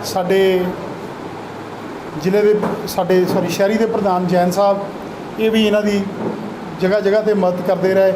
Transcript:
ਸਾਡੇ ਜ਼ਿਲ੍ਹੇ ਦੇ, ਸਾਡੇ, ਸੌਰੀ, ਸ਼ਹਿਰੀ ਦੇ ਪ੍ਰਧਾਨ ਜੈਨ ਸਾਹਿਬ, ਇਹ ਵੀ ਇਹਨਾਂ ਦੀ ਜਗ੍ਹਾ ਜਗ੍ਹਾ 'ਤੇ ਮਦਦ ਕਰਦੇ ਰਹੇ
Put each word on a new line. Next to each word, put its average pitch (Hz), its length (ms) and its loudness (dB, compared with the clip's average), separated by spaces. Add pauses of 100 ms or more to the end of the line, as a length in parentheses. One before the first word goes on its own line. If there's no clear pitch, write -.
ਸਾਡੇ 190 560 2 (1600)
ਜ਼ਿਲ੍ਹੇ 190 200 2
ਦੇ, 208 120 6 (340)
ਸਾਡੇ, 180 360 2
ਸੌਰੀ, 175 240 0
ਸ਼ਹਿਰੀ 202 280 0
ਦੇ 220 100 2
ਪ੍ਰਧਾਨ 190 400 0
ਜੈਨ 180 240 2
ਸਾਹਿਬ, 196 280 2 (600)
ਇਹ 220 120 2
ਵੀ 220 160 4
ਇਹਨਾਂ 208 160 2
ਦੀ 202 200 0 (800)
ਜਗ੍ਹਾ 190 200 2
ਜਗ੍ਹਾ 196 200 2
'ਤੇ 208 140 2
ਮਦਦ 180 320 0
ਕਰਦੇ 185 280 2
ਰਹੇ 190 200 6